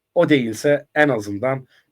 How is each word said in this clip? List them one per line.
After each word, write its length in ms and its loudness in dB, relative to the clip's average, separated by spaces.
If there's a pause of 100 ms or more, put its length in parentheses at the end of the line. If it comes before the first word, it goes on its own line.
(160)
o 140 2
değilse 680 0
en 140 4
azından 580 -4 (240)